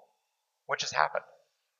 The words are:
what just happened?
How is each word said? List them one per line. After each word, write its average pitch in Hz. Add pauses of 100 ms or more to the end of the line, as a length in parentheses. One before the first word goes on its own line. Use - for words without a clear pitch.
(680)
what 139
just -
happened? - (560)